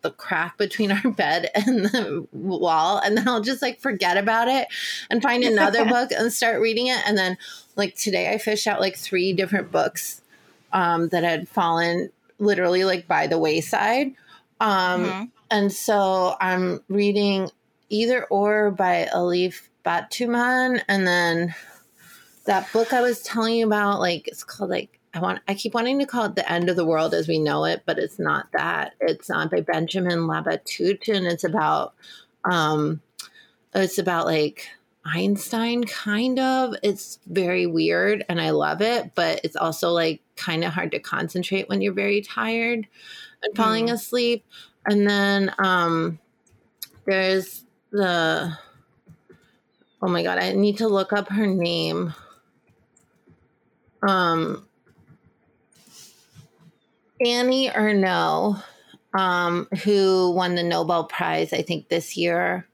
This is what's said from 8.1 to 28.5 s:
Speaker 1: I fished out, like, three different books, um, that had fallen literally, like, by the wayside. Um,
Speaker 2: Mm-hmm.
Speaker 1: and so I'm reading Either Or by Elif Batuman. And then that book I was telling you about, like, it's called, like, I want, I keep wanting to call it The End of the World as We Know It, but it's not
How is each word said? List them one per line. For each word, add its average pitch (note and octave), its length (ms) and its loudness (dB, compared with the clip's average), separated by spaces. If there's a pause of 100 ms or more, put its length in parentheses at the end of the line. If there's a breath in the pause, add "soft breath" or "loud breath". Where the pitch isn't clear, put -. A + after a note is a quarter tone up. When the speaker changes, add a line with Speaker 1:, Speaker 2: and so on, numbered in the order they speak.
Speaker 1:
I G#3+ 60 -2
fished G#3+ 300 -2
out, G#3 120 0
like, F#3+ 160 0
three F#3 380 -2
different F#3+ 380 -2
books, - 500 -2 (500 soft breath)
um, E3+ 360 2
that E3 160 0
had E3+ 240 0
fallen E3+ 600 0 (280)
literally, F#3 460 2
like, F#3 240 0
by D#3 180 2
the E3 120 0
wayside. G#3 760 0 (440 loud breath)
Um, F#3 460 2
Speaker 2:
Mm-hmm. F#3 200 -4 (260)
Speaker 1:
and G3+ 220 2
so F#3+ 680 2
I'm F#3 480 -2
reading G3+ 640 0 (400)
Either A#3 340 2
Or G#3 460 2
by F3+ 440 0
Elif F3+ 540 -2 (160)
Batuman. A#3+ 1040 0
And G3 180 2
then E3+ 480 2 (920 loud breath)
that F#3+ 260 0
book A3+ 220 2
I B3 80 4
was A#3+ 200 0
telling A3+ 340 -2
you A3+ 100 4
about, G#3 340 2
like, F3 280 -2
it's - 160 -14
called, F#3+ 260 -8
like, - 280 -6 (140)
I E3 80 -6
want, F#3 260 -2
I G3 80 -2
keep G3+ 200 -6
wanting B3 260 0
to C#4+ 60 0
call B3 180 -2
it E3+ 120 -4
The - 140 -2
End F3 200 0
of E3+ 60 0
the F3 100 2
World D#3+ 280 2
as E3 140 0
We E3 100 0
Know D3+ 260 0
It, E3 220 -2
but E3 120 -2
it's - 200 -4
not D3 340 -2